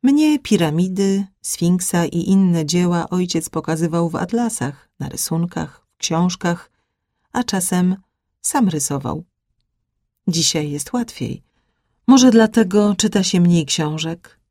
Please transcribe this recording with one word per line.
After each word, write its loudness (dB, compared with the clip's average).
Mnie 4
piramidy, 0
Sfinksa 0
i -4
inne 2
dzieła 0
ojciec -4
pokazywał -2
w -6
atlasach, -4
na -8
rysunkach, -6
w -20
książkach, -2
a -2
czasem -2
sam 0
rysował. -4
Dzisiaj -2
jest -8
łatwiej. -6
Może 8
dlatego 4
czyta 0
się 0
mniej 4
książek? -6